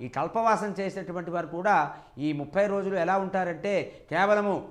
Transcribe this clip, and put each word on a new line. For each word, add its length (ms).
ఈ 60
కల్పవాసం 720
చేసేటువంటి 520
వారు 160
కూడా 480
ఈ 160
ముప్పై 340
రోజులు 280
ఎలా 220
ఉంటారంటే 920
కేవలము 600